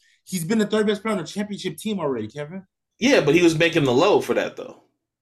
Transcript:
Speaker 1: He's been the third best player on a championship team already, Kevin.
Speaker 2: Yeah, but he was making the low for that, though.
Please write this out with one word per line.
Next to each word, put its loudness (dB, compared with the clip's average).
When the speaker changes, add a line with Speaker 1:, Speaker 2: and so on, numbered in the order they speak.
Speaker 1:
He's -8
been 0
the 2
third 0
best -2
player -4
on -4
a -8
championship -8
team -6
already, -4
Kevin. -12
Speaker 2:
Yeah, 4
but 4
he 4
was 4
making 2
the 2
low 4
for -2
that, -2
though. -16